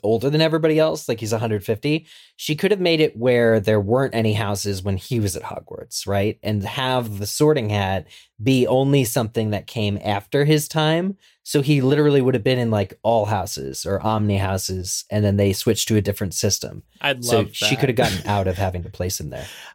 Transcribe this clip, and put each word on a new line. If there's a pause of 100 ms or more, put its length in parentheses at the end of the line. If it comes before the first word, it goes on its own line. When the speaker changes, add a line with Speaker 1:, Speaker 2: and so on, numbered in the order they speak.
Speaker 1:
older
than
everybody
else,
like,
he's
a
hundred
fifty, (300)
she
could
have
made
it
where
there
weren't
any
houses
when
he
was
at
Hogwarts,
right?
And
have
the
Sorting
Hat (340)
be
only
something
that
came
after
his
time. (260)
So
he
literally
would
have
been
in,
like,
all
houses
or
Omni
houses,
and
then
they
switched
to
a
different
system. (180)
Speaker 2:
I'd
Speaker 1:
So
Speaker 2:
love
Speaker 1:
she
Speaker 2:
that.
Speaker 1:
could
have
gotten
Speaker 2:
<laughs>
Speaker 1:
out
of
having
to
place
him
there. (280)